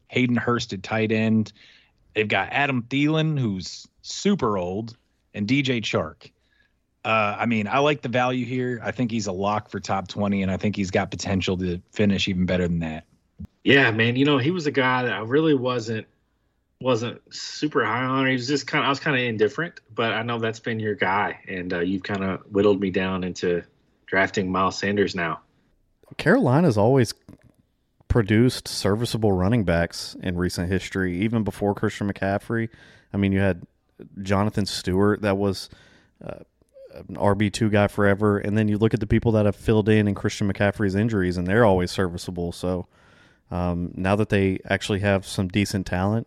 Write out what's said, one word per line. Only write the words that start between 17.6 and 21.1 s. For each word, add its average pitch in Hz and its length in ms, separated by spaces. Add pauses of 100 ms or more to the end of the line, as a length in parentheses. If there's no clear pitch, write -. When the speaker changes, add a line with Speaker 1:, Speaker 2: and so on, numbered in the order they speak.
Speaker 2:
high 117 200
on. 131 240
He 131 40
was 123 140
just 139 220
kinda, 139 180
I - 20
was 175 120
kinda 143 180
indifferent, 120 640 (120)
but 113 200
I 110 100
know 120 160
that's 110 220
been 117 180
your 107 160
guy, 98 540